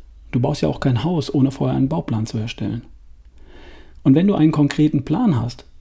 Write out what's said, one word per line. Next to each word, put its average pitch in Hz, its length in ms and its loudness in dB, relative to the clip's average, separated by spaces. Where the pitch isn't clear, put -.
Du 123 100 0
baust 147 200 -2
ja 160 60 2
auch 139 140 -4
kein 123 240 0
Haus, 165 280 -2
ohne 135 180 2
vorher 135 260 -2
einen 135 100 2
Bauplan 135 380 -4
zu - 120 -8
erstellen. 110 460 -6
Und 135 100 6
wenn 170 140 4
du 202 80 2
einen 156 160 4
konkreten 151 540 0
Plan 180 340 0
hast, 117 240 -6